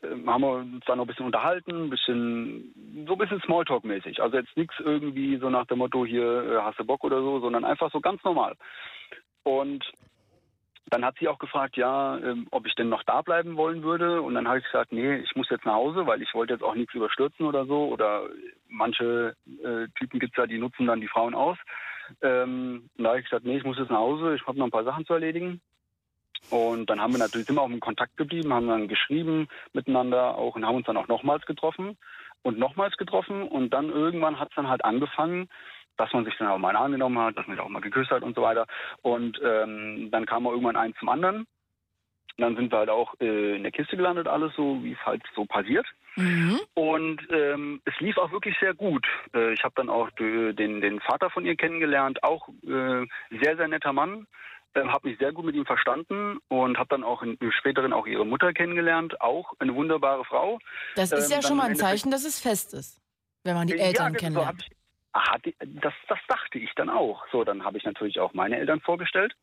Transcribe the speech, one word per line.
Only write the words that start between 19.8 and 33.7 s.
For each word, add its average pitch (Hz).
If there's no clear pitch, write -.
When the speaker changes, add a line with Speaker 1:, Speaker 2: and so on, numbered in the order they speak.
Speaker 1:
Typen 127
gibt's 120
ja, 123
die 113
nutzen 120
dann 113
die 107
Frauen 117
aus. 151
Ähm, 127
und 117
da 113
hab 123
ich 127
gesagt, 117
nee, 127
ich 135
muss 131
jetzt 131
nach 117
Hause, 156
ich -
hab 131
noch 139
ein 120
paar 113
Sachen 143
zu -
erledigen. 170
Und 117
dann 104
haben 117
wir 127
natürlich, 113
sind 139
wir 147
auch 131
in 120
Kontakt -
geblieben, 156
haben 120
dann 110
geschrieben 156
miteinander 127
auch 117
und 110
haben 117
uns 123
dann 113
auch -
nochmals 143
getroffen 175
und 113
nochmals 196
getroffen. 196
Und 131